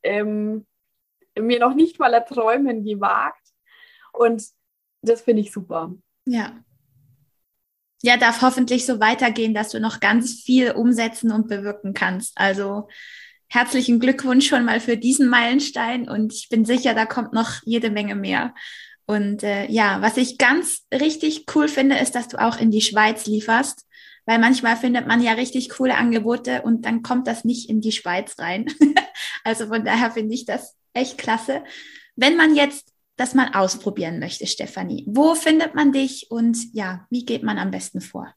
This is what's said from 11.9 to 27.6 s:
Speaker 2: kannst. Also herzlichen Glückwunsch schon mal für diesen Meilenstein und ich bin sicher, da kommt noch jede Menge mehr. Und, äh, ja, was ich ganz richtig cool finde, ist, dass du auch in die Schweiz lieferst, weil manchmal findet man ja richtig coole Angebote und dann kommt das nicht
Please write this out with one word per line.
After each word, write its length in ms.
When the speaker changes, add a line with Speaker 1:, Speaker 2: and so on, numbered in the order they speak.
Speaker 2:
kannst. 460
Also 500
herzlichen 520
Glückwunsch 480
schon 160
mal 160
für 160
diesen 320
Meilenstein 800
und 240
ich 160
bin 160
sicher, 300
da 100
kommt 300
noch 300
jede 260
Menge 240
mehr. 400
Und, 360
äh, 240
ja, 340
was 160
ich 220
ganz 540
richtig 520
cool 140
finde, 300
ist, 160
dass 140
du 120
auch 180
in 120
die 100
Schweiz 460
lieferst, 600
weil 140
manchmal 380
findet 300
man 140
ja 120
richtig 360
coole 280
Angebote 680
und 240
dann 160
kommt 240
das 180
nicht 240